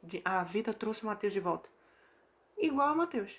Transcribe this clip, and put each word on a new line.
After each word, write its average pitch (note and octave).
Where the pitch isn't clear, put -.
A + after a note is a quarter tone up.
De, -
a F#3
vida G#3
trouxe A3
o A3
Matheus G#3
de G3
volta. F3
Igual C#4+
a D4+
Matheus. D#4+